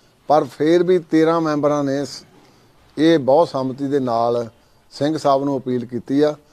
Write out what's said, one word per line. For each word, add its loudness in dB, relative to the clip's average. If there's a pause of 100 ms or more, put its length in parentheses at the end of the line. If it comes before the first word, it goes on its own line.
(300)
ਪਰ 4
ਫਿਰ 0
ਵੀ 2
ਤੇਰਾਂ 2
ਮੈਂਬਰਾਂ -2
ਨੇ -4
ਸ-, -14 (760)
ਇਹ 4
ਬਹੁਤ 2
ਸੰਮਤੀ -6
ਦੇ 0
ਨਾਲ -2 (460)
ਸਿੰਘ -2
ਸਾਹਿਬ 2
ਨੂੰ -2
ਅਪੀਲ -6
ਕੀਤੀ -4
ਆ 2 (200)